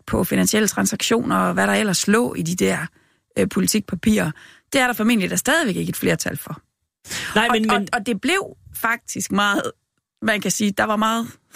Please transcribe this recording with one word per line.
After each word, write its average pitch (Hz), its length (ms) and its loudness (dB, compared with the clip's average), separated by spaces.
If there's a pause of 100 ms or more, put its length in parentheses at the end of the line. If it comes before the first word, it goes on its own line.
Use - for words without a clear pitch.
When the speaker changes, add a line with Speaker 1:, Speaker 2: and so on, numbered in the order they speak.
Speaker 1:
på - 180 0
finansielle 196 440 2
transaktioner 208 680 0
og 185 180 0
hvad 190 120 2
der 202 80 2
ellers 202 340 0
lå 226 260 2
i - 80 -4
de 165 140 -2
der, 160 300 0 (520)
øh, 95 100 2
politikpapirer. 190 840 0 (420)
Det 277 80 4
er 247 60 4
der 247 80 -2
formentlig 214 360 2
der 185 60 -2
stadigvæk 254 400 0
ikke 170 140 -2
et - 60 -4
flertal 165 400 -2
for. - 240 -12 (720)
Speaker 2:
Nej, 214 120 4
Speaker 1:
Og, 240 60 2
Speaker 2:
men, 220 180 2
Speaker 1:
og, 208 100 4
Speaker 2:
men 202 120 -6
Speaker 1:
og 202 140 -4
det 220 140 -2
blev 370 360 -2 (180)
faktisk - 580 -4
meget, 202 300 2 (600)
man 214 180 0
kan 196 100 -2
sige, 208 200 0
der 214 140 0
var 214 120 0
meget, 226 300 0 (300)